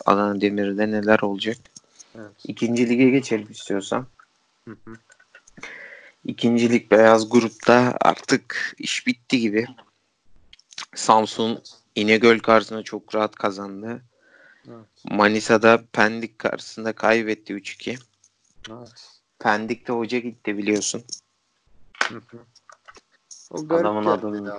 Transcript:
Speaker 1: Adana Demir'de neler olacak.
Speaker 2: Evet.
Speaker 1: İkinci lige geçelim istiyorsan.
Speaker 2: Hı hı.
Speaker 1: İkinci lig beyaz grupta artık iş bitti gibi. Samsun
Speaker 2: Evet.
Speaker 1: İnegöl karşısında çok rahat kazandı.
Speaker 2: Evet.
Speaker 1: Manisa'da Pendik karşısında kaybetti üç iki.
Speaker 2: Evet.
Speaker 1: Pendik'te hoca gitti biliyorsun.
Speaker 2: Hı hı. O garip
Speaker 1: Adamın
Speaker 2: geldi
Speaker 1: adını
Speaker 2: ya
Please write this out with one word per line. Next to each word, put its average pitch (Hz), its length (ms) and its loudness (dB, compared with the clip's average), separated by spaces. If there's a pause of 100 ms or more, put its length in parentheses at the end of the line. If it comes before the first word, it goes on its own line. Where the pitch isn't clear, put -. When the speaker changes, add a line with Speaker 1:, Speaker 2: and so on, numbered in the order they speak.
Speaker 1:
Adana 101 360 2
Demir'de 101 500 -2
neler 107 280 2
olacak. 101 380 -6 (600)
Speaker 2:
Evet. 104 140 -20 (120)
Speaker 1:
İkinci 117 460 -2
lige 127 200 4
geçelim 113 420 -2
istiyorsan. 104 560 -6 (580)
Speaker 2:
Hı 113 60 -18 (140)
hı. 113 100 -18 (1300)
Speaker 1:
İkinci 120 440 0
lig 120 220 0
beyaz 110 380 8
grupta 120 720 2
artık - 760 -2
iş - 300 -8
bitti 127 320 -2
gibi. 113 280 -2 (1300)
Samsun 110 600 0
Speaker 2:
Evet. - 180 -20 (220)
Speaker 1:
İnegöl 110 440 4
karşısında 110 440 0
çok - 320 -12
rahat 107 200 -2
kazandı. 101 640 -8 (680)
Speaker 2:
Evet. 117 180 -20 (180)
Speaker 1:
Manisa'da 110 800 2 (100)
Pendik 113 460 -2
karşısında - 540 -6
kaybetti 107 600 0
üç 98 200 -12
iki. - 240 -10 (720)
Speaker 2:
Evet. - 520 -20 (180)
Speaker 1:
Pendik'te 113 540 -4
hoca 117 260 -4
gitti 113 380 -8
biliyorsun. 104 460 -4 (1000)
Speaker 2:
Hı 120 120 -8
hı. 117 220 -20 (1120)
O 156 160 -10
garip 165 180 0
Speaker 1:
Adamın 104 180 -2
Speaker 2:
geldi 107 120 2
Speaker 1:
adını 104 320 -8
Speaker 2:
ya 104 100 -12